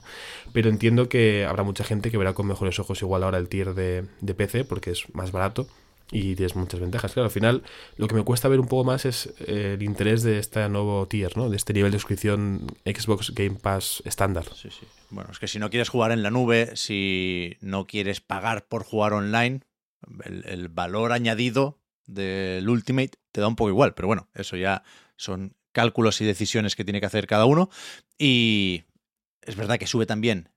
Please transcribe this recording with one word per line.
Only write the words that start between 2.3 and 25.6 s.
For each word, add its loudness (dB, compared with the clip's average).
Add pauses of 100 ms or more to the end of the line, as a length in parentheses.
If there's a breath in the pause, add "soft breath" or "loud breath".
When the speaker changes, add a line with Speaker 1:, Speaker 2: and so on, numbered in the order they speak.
Speaker 1:
con -2
mejores -2
ojos -6
igual 0
ahora 2
el -2
tier -2
de, -2 (160)
de -4
P 0
C, -2
porque -6
es -6 (100)
más -6
barato -2 (440 soft breath)
y -2
tienes -2
muchas -4
ventajas. -4
Claro, 2
al 0
final, 2 (340 loud breath)
lo -2
que 0
me 2
cuesta 0
ver 6
un 0
poco 2
más 0
es, -4 (140)
eh, -2
el -4
interés 2
de 2
este -2
nuevo 0
tier, -2
¿no? 0
De 0
este -2
nivel 4
de 2
suscripción 0 (180)
Xbox -2
Game 0
Pass -2
estándar. 0 (100)
Speaker 2:
Sí, -18
sí. -20 (220)
Bueno, -14
es -18
que -8
si -6
no -4
quieres 0
jugar 2
en 0
la 0
nube, 4
si -2
no -4
quieres -4
pagar -4
por -6
jugar 2
online, 0 (640)
el, -12
el -8
valor -2
añadido 2 (280)
del -4
Ultimate 0 (140)
te -4
da 4
un -2
poco 2
igual, 4
pero -4
bueno, -2
eso -10
ya 0 (340 soft breath)
son -8 (180)